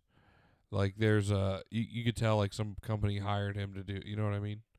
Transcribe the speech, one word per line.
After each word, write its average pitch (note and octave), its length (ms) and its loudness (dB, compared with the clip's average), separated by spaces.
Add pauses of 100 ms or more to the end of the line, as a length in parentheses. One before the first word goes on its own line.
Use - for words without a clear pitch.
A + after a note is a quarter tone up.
(720)
Like, G2 260 0
there's G#2+ 360 4
a, F#2+ 300 2 (100)
you, A2+ 160 0
you A#2 160 -6
could A#2 120 2
tell, A2+ 200 4
like, G2+ 160 2
some G#2 300 -6
company G#2 360 -2
hired G2+ 380 -2
him G2+ 180 -6
to G2 80 -8
do, G2 220 -6
you G#2+ 100 -8
know G#2+ 100 0
what G#2 100 0
I G#2 60 -2
mean? G#2 200 -6 (180)